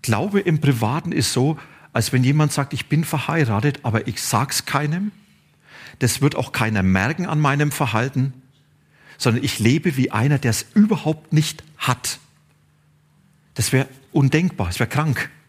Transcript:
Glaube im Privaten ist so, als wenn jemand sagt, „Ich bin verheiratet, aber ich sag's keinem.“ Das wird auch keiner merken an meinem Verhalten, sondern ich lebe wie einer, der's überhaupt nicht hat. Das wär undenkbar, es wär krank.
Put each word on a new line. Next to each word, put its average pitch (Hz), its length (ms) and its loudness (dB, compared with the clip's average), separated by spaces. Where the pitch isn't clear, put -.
Glaube 180 400 0
im 160 220 0
Privaten 135 500 0
ist 131 220 -2
so, 147 240 2
als 117 200 0
wenn 127 120 2
jemand 147 280 2
sagt, 139 200 -4
„Ich - 160 -8
bin 160 160 0
verheiratet, 139 760 0
aber 110 260 0
ich - 140 -8
sag's - 420 0
keinem.“ 160 480 -2
Das - 220 0
wird 147 140 2
auch - 180 -6
keiner 110 300 0
merken 98 440 0
an 151 140 -2
meinem 143 320 2
Verhalten, 131 600 -2
sondern 123 260 0
ich - 140 -2
lebe 135 380 2
wie 127 140 0
einer, 131 280 2
der's - 360 -2
überhaupt 202 580 2
nicht 156 300 0
hat. - 400 -4
Das - 180 -2
wär 131 160 2
undenkbar, 147 560 2
es 87 100 -6
wär 120 80 0
krank. 143 440 -2